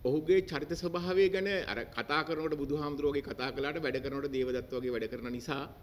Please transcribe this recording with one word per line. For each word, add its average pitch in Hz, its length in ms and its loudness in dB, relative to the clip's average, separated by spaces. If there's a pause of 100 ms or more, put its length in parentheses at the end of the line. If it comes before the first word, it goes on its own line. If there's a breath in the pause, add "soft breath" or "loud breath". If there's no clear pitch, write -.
ඔහුගේ 156 400 4
චරිත 151 320 -4
ස්වභාවය 175 560 2
ගැන. 190 200 0 (180)
අර 104 180 -2
කතා 143 380 0
කරනකොට 156 340 0
බුදුහාමුදුරුවෝ 143 560 0
වගේ 139 140 0
කතා 127 240 -2
කළාට 143 260 -2
වැඩ 135 240 0
කරනකොට 139 300 -4
දේවදත්ත 127 400 0
වගේ 123 220 -2
වැඩ 110 160 -2
කරන 123 220 -8
නිසා 135 320 -4 (180)